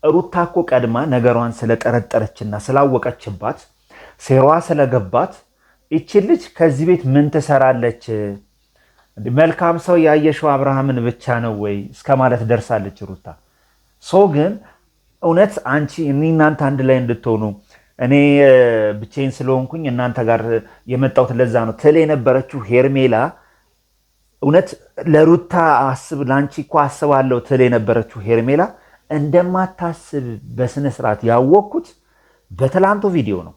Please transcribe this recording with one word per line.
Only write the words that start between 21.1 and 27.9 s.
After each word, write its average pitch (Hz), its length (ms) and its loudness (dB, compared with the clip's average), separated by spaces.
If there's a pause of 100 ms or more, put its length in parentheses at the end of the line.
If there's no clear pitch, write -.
ለዛ 120 300 0
ነው 113 120 -4
ትል 151 220 4
የነበረችው 135 680 0
ሄርሜላ 127 520 2 (1300)
እውነት 156 280 2 (360)
ለሩታ 165 480 4 (280)
አስብ፣ 135 440 -6
ላንቺ 135 340 0
እኮ - 180 -12
አስባለሁ 135 640 0
ትል 131 200 0
የነበረችው 113 600 0